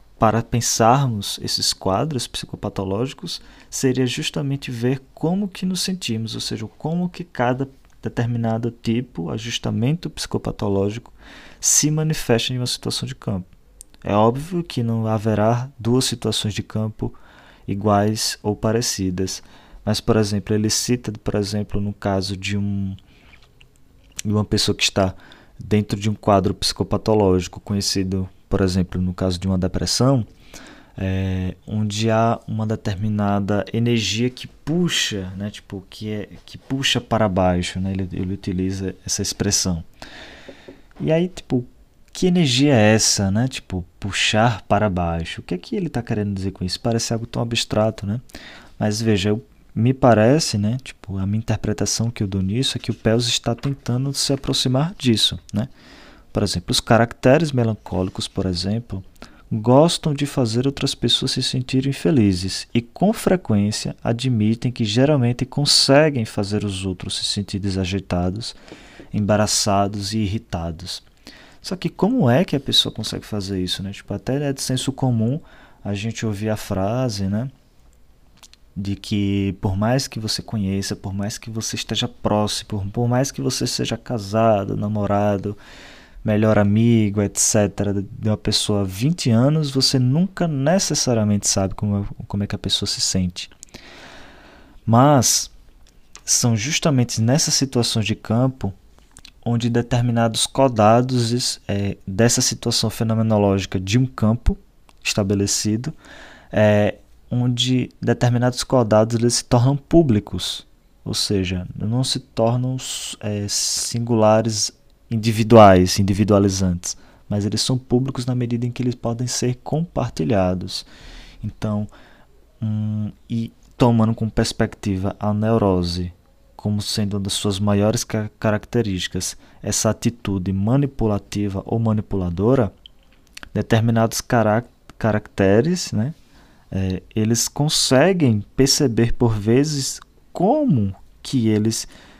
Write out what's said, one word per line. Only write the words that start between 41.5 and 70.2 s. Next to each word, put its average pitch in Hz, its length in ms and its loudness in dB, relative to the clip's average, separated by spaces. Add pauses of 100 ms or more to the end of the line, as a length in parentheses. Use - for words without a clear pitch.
que - 140 0
energia 147 480 4
é 107 200 8
essa, 101 360 2
né? 117 180 0
Tipo, 92 360 -8 (140)
puxar 107 640 0
para 104 280 2
baixo. 85 500 -2
O - 40 -14
que - 100 -6
é 185 40 -4
que - 160 -10
ele 185 140 -2
tá 117 140 -4
querendo 104 320 -2
dizer 95 160 -4
com 92 140 -6
isso? 90 140 -4
Parece 117 340 -2
algo 113 140 -4
tão - 140 -6
abstrato, 110 640 -2
né? 110 140 -4 (580)
Mas 107 220 -2
veja, 107 300 2
eu, 110 140 -2 (300)
me 123 200 2
parece, 120 640 4
né, 104 240 0
tipo, - 340 -12
a 95 100 -2
minha 104 120 0
interpretação 113 720 -2
que - 120 -6
eu 104 40 0
dou 95 160 -2
nisso 110 340 -2
é - 20 -8
que - 120 -6
o 110 40 -4
Peus 117 320 2
está 117 280 -2
tentando 135 580 -4
se - 200 -2
aproximar 135 640 0
disso, 110 420 0 (120)
né? 110 160 -2 (640)
Por 107 120 -2
exemplo, 101 300 -2
os - 80 -2
caracteres 127 680 4
melancólicos, 107 800 -2
por 95 160 -4
exemplo, 95 580 -4 (480)
gostam 131 640 4
de 143 140 -2
fazer 123 400 0
outras 135 280 -2
pessoas - 380 0
se 131 100 -2
sentirem 131 500 -2
felizes 101 840 2
e, 120 80 2
com 190 300 0
frequência, 110 920 0
admitem 117 640 0
que 120 140 -4
geralmente 123 640 2
conseguem 139 800 4
fazer 104 380 -2
os 95 200 -4
outros 95 320 -6
se - 80 -6
sentir - 340 -4
desajeitados, 92 960 -2 (580)
embaraçados 101 1000 0
e 110 60 -2
irritados. 90 840 -6 (600)